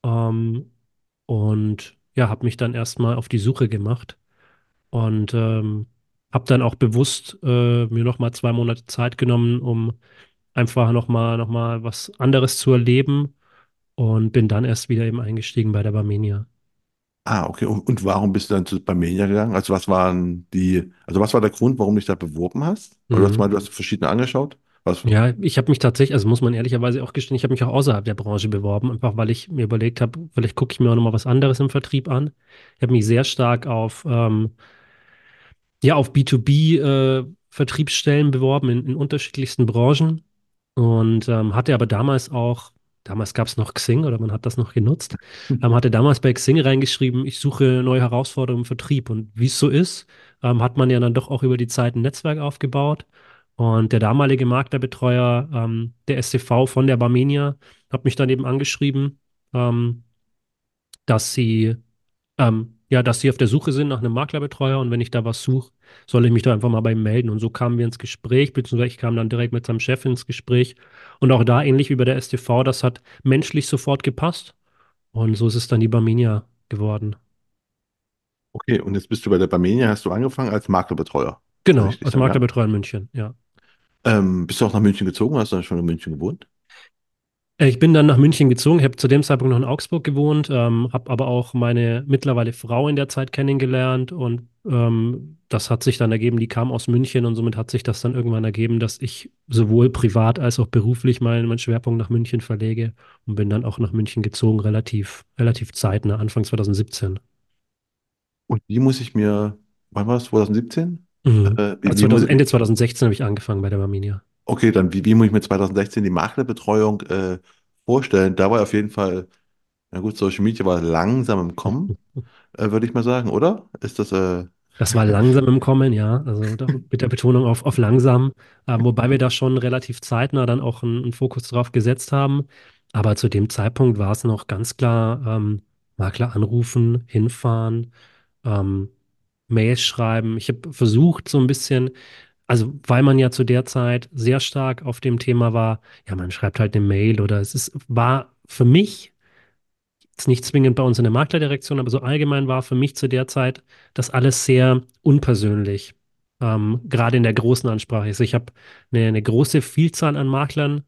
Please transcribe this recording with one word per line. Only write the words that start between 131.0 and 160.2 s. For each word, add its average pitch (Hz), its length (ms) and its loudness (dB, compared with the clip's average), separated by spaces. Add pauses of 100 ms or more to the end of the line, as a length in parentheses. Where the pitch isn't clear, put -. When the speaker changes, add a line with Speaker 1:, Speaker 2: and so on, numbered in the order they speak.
Speaker 1:
einen 123 100 -6
Fokus 123 360 -6
drauf 120 240 -4
gesetzt 123 400 0
haben. 139 340 0 (460)
Aber 104 240 2
zu 120 120 -2
dem 101 220 0
Zeitpunkt 117 480 0
war 101 140 0
es - 120 -6
noch 107 220 -2
ganz 104 300 -8
klar, 117 500 0
ähm, 107 360 -4 (340)
Makler 110 380 -4
anrufen, 117 720 0
hinfahren, 113 880 -2 (520)
ähm, 98 440 -2 (600)
Mails 113 340 0
schreiben. 113 560 -2
Ich - 100 -8
hab 123 260 -8
versucht, 127 540 2
so 147 120 0
ein 127 80 4
bisschen, 131 420 -2 (560)
also 123 260 2 (140)
weil 127 160 4
man 135 160 6
ja 127 120 4
zu 127 140 0
der 123 200 2
Zeit 120 480 -2
sehr 127 280 0
stark 131 440 -4
auf 123 160 -8
dem 120 180 -2
Thema 120 360 0
war, 113 260 0 (280)
ja, 98 80 -6
man 90 140 -8
schreibt 101 300 -4
halt 107 160 2
eine 104 100 2
Mail 104 340 2
oder 101 200 0
es 98 140 -8
ist, - 180 -6 (160)
war 123 460 0 (120)
für - 180 0
mich, 170 480 4 (1000)
jetzt - 160 -4
nicht 123 160 2
zwingend 131 320 4
bei 139 60 0
uns 120 160 2
in 120 60 2
der 110 80 2
Maklerdirektion, 143 640 -2
aber 123 120 -4
so 127 100 -2
allgemein 139 480 -2
war 131 140 -2
für - 120 -6
mich 139 220 0
zu 135 120 -4
der 131 200 -2
Zeit 127 340 -2 (320)
das - 160 -4
alles 127 360 2
sehr 127 360 4 (200)
unpersönlich, 107 920 0 (460)
ähm, 110 480 -2
gerade 120 280 0
in 120 60 4
der 110 120 2
großen 117 360 0
Ansprache. 107 360 -4
Also 107 180 -2
ich 107 100 -2
hab 120 180 -4 (400)
eine, 113 140 2
eine 110 160 0
große 120 400 2
Vielzahl 156 540 -2
an 139 100 -2